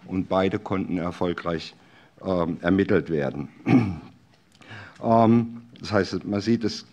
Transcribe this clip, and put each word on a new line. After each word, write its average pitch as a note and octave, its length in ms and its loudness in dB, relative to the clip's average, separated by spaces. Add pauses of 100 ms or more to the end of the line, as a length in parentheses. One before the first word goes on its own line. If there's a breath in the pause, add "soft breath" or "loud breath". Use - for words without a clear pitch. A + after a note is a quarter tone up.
und F#2 220 -4
beide F#2+ 320 0
konnten F#2+ 380 -4
erfolgreich, E2+ 760 -4 (500 soft breath)
ähm, E2+ 360 -2
ermittelt F2+ 500 2
werden. C#2 380 -4 (160)
<clears throat> G2+ 360 2 (1000 loud breath)
Ähm, A#2 580 4 (200)
das E2+ 120 -8
heißt, G2 320 0
man G2+ 160 -2
sieht, A2+ 240 0
es - 280 -6